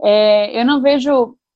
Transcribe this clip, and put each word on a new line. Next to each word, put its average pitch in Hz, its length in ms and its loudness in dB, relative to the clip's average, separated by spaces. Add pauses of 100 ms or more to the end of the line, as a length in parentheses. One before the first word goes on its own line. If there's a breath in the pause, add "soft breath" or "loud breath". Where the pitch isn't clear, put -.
É, 208 560 0
eu 240 60 -2
não 277 160 0
vejo 269 560 0 (180)